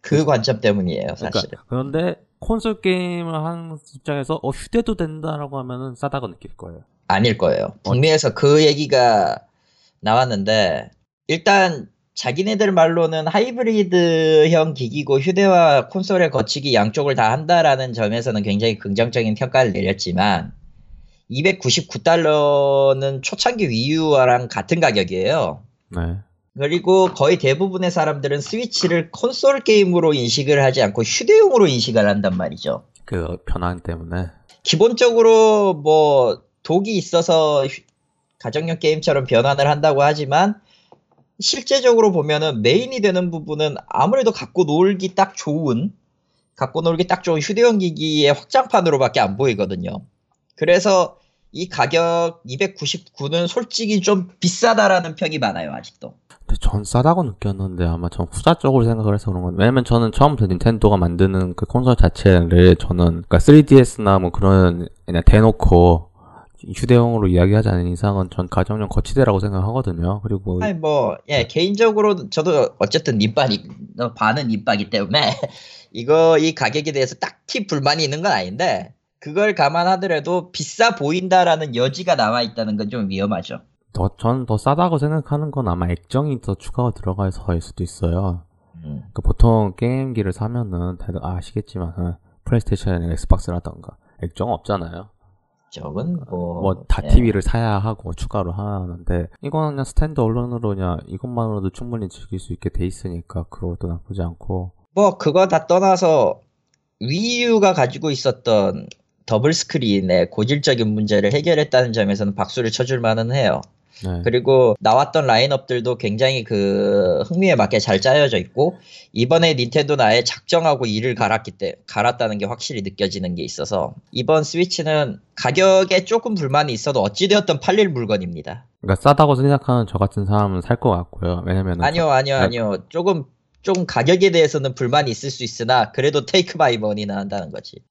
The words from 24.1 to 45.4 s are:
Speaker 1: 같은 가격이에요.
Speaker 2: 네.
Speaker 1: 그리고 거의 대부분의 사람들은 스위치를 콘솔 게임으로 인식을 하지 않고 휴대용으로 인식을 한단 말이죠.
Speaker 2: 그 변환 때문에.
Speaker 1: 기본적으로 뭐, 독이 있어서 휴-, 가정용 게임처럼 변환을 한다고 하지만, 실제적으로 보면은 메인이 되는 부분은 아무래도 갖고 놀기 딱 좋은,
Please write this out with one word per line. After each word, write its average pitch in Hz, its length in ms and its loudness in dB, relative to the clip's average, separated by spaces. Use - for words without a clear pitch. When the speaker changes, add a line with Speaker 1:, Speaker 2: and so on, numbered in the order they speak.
Speaker 1:
같은 165 320 -4
가격이에요. 104 840 0
Speaker 2:
네. 87 280 -6
Speaker 1:
그리고 175 580 2
거의 160 240 2
대부분의 180 520 -2
사람들은 147 500 -2
스위치를 175 680 -4
콘솔 269 520 0
게임으로 180 520 4
인식을 139 480 0
하지 131 200 2
않고 104 200 0
휴대용으로 339 640 4
인식을 113 420 0
한단 98 280 0
말이죠. 78 480 -6
Speaker 2:
그 87 420 -6
변환 90 340 -4
때문에. 85 480 -8
Speaker 1:
기본적으로 220 1120 4
뭐, 147 680 2
독이 196 340 0
있어서 160 720 2
휴-, - 160 -12
가정용 160 400 -6
게임처럼 151 460 0
변환을 139 440 2
한다고 147 340 2
하지만, 151 580 0
실제적으로 240 720 2
보면은 151 500 -2
메인이 233 380 0
되는 180 300 0
부분은 151 440 -4
아무래도 220 420 0
갖고 175 340 -2
놀기 185 520 0
딱 196 200 0
좋은, 160 560 -4